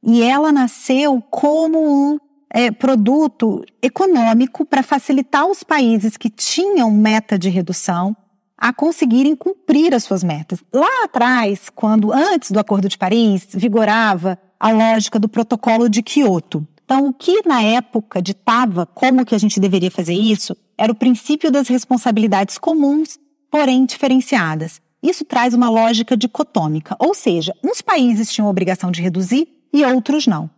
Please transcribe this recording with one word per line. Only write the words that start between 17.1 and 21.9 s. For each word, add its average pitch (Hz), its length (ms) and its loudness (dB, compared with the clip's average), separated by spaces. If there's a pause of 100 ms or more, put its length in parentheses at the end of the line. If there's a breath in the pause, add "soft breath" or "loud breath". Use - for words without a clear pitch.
que 370 320 -2
na 269 160 2
época 220 600 -2
ditava 196 640 -2
como 254 400 0
que 226 100 0
a - 20 2
gente 208 220 0
deveria 185 320 0
fazer 175 220 -6
isso 208 420 -2 (220)
era 220 140 0
o 220 40 0
princípio 262 560 0
das 269 160 0
responsabilidades 220 920 0